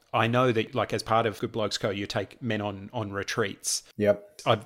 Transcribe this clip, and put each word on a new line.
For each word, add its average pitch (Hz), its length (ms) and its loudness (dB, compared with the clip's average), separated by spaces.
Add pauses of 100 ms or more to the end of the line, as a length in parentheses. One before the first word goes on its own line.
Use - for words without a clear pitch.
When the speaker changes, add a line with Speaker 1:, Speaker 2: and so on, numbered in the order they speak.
(140)
Speaker 1:
I 113 140 4
know 123 240 4
that, 110 240 -2
like, 107 180 0
as 110 80 -2
part 113 240 2
of 104 140 -2
Good 113 120 -4
Blokes 107 260 -2
Co, 117 120 -2
you 101 160 -4
take - 360 -6
men 110 200 -2
on, 101 320 -6
on 104 180 -6
retreats. - 720 -4 (140)
Speaker 2:
Yep. 101 480 2
Speaker 1:
I've 113 200 4